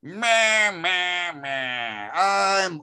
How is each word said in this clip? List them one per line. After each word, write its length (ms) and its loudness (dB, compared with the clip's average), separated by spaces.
Meh, 680 2
meh, 600 -2
meh. 800 -6
I'm 680 2